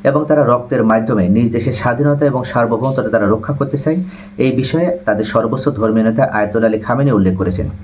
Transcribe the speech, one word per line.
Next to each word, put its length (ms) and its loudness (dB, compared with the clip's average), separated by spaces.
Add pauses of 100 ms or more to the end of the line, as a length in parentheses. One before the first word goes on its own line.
এবং 240 2
তারা 160 4
রক্তের 400 0
মাধ্যমে 440 2
নিজ 240 2
দেশের 200 -2
স্বাধীনতা 540 0
এবং 180 -2
সার্বভৌমত্বটা 640 -2
তারা 180 2
রক্ষা 260 0
করতে 260 -2
চায়। 180 0 (420)
এই 140 2
বিষয়ে 520 0
তাদের 200 0
সর্বোচ্চ 440 -2
ধর্মীয় 360 0
নেতা 200 2
আয়াতুল্লাহ 480 0
আলী 60 0
খামেনি 340 0
উল্লেখ 240 2
করেছেন। 300 -2 (160)